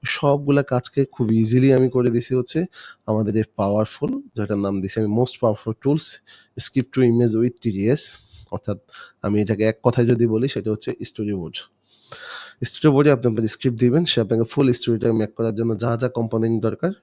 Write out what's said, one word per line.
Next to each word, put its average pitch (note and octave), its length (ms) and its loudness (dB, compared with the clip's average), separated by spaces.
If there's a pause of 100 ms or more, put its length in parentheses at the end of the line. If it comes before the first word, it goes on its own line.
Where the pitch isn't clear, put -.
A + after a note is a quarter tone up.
সবগুলা C#3+ 580 2
কাজকে C3+ 420 -2
খুব A2+ 260 -2
ইজিলি A#2+ 420 4
আমি C3 160 4
করে B2 220 2
দিছি A#2+ 240 -2
হচ্ছে D#3 300 -2 (400)
আমাদের G#2+ 320 0
এই A2 60 2 (120)
পাওয়ারফুল, A2 680 -2 (140)
যেটার G#2 220 -2
নাম G2 240 -2
দিছি G2 200 -4
আমি G#2+ 140 0
most B2+ 260 0
powerful A2 320 -2 (120)
tools, D3 200 0 (580)
script - 340 0
to C3 140 4
image A#2 280 2
with B2 220 -2
টিডিএস। A2 500 -2 (400)
অর্থাৎ G2 260 -8 (440)
আমি G#2 200 0
এটাকে G#2 220 0
এক A2 200 0
কথায় A#2+ 240 4
যদি A#2+ 200 2
বলি A2+ 220 0
সেটা A2 220 -4
হচ্ছে G#2+ 220 -6 (100)
স্টোরিবোর্ড। G2+ 540 -6 (1080)
স্টোরিবোর্ডে D3 460 4
আপনি B2 200 2
আপনার A2 160 0
স্ক্রিপ্ট A#2+ 320 -2
দিবেন, B2+ 260 4
সে - 160 0
আপনাকে A2 220 0
ফুল C3 280 0
স্টোরিটা A#2 400 0
মেক A2 220 -2
করার A2+ 220 -4
জন্য A2+ 220 -2
যা A#2 200 -2
যা B2 120 -2
কম্পোনেন্ট A2+ 540 -2
দরকার A#2 280 -2 (120)